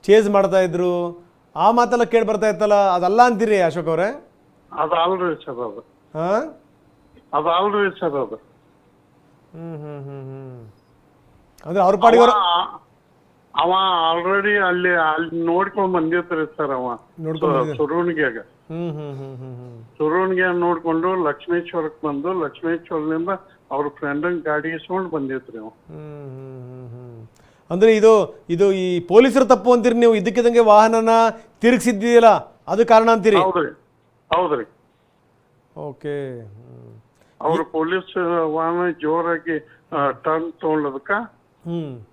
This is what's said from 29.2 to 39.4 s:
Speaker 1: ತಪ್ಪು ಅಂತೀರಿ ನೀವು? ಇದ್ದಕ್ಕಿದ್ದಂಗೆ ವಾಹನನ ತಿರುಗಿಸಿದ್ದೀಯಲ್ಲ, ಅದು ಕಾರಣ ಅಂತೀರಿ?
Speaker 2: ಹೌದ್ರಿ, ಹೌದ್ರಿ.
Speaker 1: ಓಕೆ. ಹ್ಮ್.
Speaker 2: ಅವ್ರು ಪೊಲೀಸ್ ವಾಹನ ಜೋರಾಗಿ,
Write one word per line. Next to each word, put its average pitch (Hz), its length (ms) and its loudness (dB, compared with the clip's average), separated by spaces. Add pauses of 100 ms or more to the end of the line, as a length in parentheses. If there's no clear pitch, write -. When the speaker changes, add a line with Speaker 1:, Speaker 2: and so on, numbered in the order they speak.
Speaker 1:
ತಪ್ಪು 233 300 4
ಅಂತೀರಿ 233 220 2
ನೀವು? 233 200 4
ಇದ್ದಕ್ಕಿದ್ದಂಗೆ 233 440 2
ವಾಹನನ 226 500 6 (520)
ತಿರುಗಿಸಿದ್ದೀಯಲ್ಲ, 233 680 4 (400)
ಅದು 202 180 2
ಕಾರಣ 226 260 6
ಅಂತೀರಿ? 214 240 4
Speaker 2:
ಹೌದ್ರಿ, 180 360 0 (640)
ಹೌದ್ರಿ. 151 280 -2 (1160)
Speaker 1:
ಓಕೆ. 143 600 -12
ಹ್ಮ್. 117 600 -20 (400)
Speaker 2:
ಅವ್ರು 160 240 0
ಪೊಲೀಸ್ 175 520 -4 (360)
ವಾಹನ 170 380 -2 (100)
ಜೋರಾಗಿ, 165 580 -2 (340)